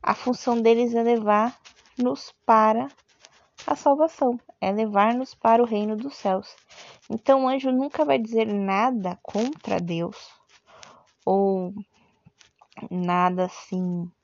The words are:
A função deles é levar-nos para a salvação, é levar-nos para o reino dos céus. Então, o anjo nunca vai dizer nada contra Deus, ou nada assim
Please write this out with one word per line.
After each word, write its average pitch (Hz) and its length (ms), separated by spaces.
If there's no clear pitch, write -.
A 208 120
função 240 460
deles 233 340
é 233 80
levar-nos 233 1300
para 220 420
a 294 100
salvação, 285 640
é 190 140
levar-nos 220 640
para 226 280
o 240 40
reino 214 280
dos 254 220
céus. 196 400
Então, 262 340
o 254 40
anjo 262 220
nunca 269 320
vai 285 160
dizer 226 280
nada 202 760
contra 220 560
Deus, 170 380
ou 190 520
nada 180 540
assim 180 680